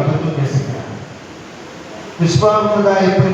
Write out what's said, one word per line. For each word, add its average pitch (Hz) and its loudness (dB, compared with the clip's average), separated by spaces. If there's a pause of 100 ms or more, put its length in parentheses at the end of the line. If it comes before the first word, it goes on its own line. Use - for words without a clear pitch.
அவர்கள் 151 0
நேசிக்கிறார்கள். 123 -2 (1200)
மிஸ்பாஹுதா 208 4 (160)
எப்படி 185 4